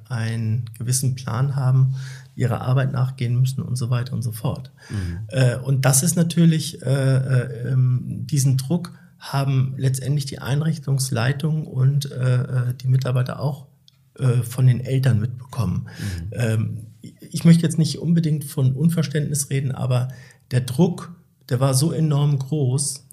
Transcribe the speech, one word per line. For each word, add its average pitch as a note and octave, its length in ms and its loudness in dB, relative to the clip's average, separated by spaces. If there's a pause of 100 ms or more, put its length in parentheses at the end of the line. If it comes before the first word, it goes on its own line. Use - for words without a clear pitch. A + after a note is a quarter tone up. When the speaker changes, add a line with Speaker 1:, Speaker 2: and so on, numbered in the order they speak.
Speaker 1:
einen A2+ 680 -2
gewissen B2+ 380 -2
Plan C3 400 -2
haben, C3 400 4 (400)
ihrer B2 260 0
Arbeit C3 300 0
nachgehen B2 480 0
müssen C3 220 0
und B2 140 -4
so B2 160 -2
weiter A#2+ 220 -2
und A2 100 -2
so A2 80 -4
fort. - 400 -6 (180)
Speaker 2:
Mhm. F2+ 380 -6
Speaker 1:
Äh, B2 320 2
und C3 260 0
das C3+ 160 4
ist F3 140 2
natürlich, E3 640 2
äh, C3 80 -4 (280)
äh, B2+ 540 -2
ähm, B2+ 540 0
diesen C3+ 320 2
Druck E3+ 360 -4 (260)
haben C3+ 580 0
letztendlich C3 480 -2
die - 140 -12
Einrichtungsleitung C#3 1300 -2
und, C#3 440 2
äh, B2+ 300 0
äh, B2 400 -2
die C3 60 -4
Mitarbeiter B2+ 520 0
auch, C#3 280 -4 (520)
äh, B2 240 2
von C3 240 2
den A#2 140 6
Eltern B2+ 380 2
mitbekommen. - 640 -4
Speaker 2:
Mhm. F2+ 460 -8
Speaker 1:
Ähm, A2+ 460 -2 (240)
ich - 440 -6
möchte E3 180 8
jetzt - 140 0
nicht - 220 0
unbedingt D#3 460 0
von C3 280 0
Unverständnis D3 760 0
reden, C3+ 220 -2
aber B2 360 0 (440)
der B2+ 100 2
Druck, E3+ 540 0 (340)
der A#2+ 100 0
war C3+ 140 4
so C#3+ 180 2
enorm D3 480 2
groß, - 720 -2